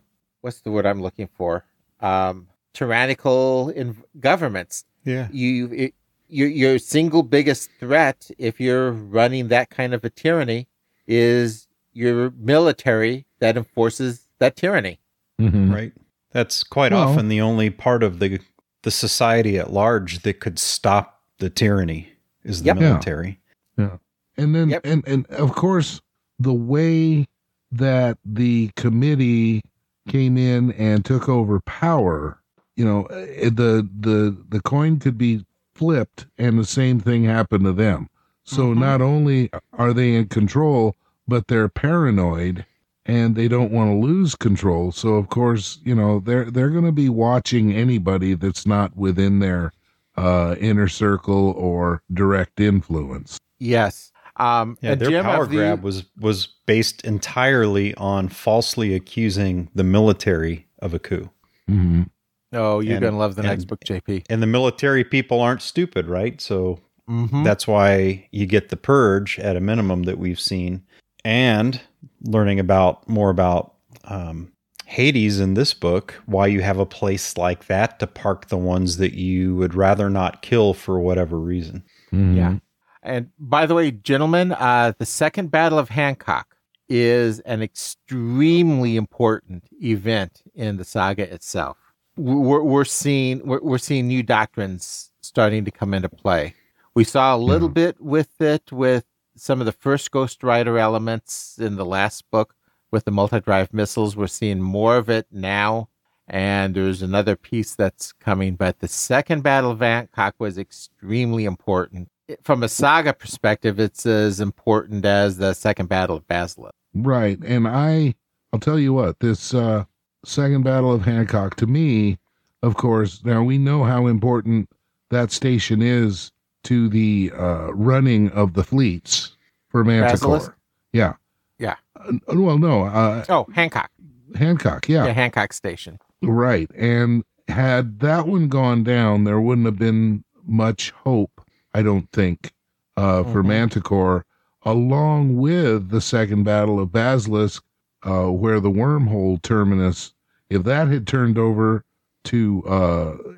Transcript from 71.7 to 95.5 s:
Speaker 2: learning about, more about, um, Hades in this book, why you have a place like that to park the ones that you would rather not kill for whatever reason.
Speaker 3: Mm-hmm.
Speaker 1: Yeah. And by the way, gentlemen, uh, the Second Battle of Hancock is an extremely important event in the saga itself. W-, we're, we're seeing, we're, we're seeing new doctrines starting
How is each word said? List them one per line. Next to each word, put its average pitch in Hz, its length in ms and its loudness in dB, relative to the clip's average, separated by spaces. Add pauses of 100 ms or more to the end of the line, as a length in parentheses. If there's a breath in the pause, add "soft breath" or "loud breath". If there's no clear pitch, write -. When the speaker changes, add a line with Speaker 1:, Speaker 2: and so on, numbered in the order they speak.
Speaker 2:
learning 107 380 0
about, 92 480 2
more 104 220 2
about, 90 460 0 (280)
um, 87 480 -12 (340)
Hades 113 540 2
in 95 140 2
this 135 200 0
book, 87 420 -2 (100)
why 98 220 2
you 101 140 2
have 95 180 0
a 98 60 0
place - 520 -6
like 90 300 -2
that 104 320 0
to - 80 -6
park - 420 -6
the 95 80 -4
ones 90 400 -2
that 92 160 0
you 92 420 -2
would 90 180 -2
rather 98 360 2
not 92 320 -2
kill 104 320 2
for 92 260 -4
whatever 87 400 0
reason. 87 420 -6 (300 soft breath)
Speaker 3:
Mm-hmm. 92 240 2
Speaker 1:
Yeah. 90 200 2 (480 soft breath)
And 120 260 -6 (100)
by 147 260 0
the 165 100 2
way, 160 160 2
gentlemen, 156 600 0
uh, 123 460 2
the 113 80 -6
Second 160 440 -4
Battle 160 300 2
of 127 80 0
Hancock 135 720 -4 (320)
is 120 520 2
an 110 200 -6
extremely 127 1300 0
important 110 680 -2 (180)
event 107 600 -4 (140)
in 107 220 -6
the 90 80 -12
saga 98 480 -4
itself. 80 440 -8 (400)
W-, 139 220 0
we're, 143 240 2
we're 139 220 2
seeing, 135 600 -2
we're, 135 160 -4
we're 131 160 -2
seeing 127 300 -2
new 127 160 -2
doctrines 107 880 -4 (100)
starting 107 440 0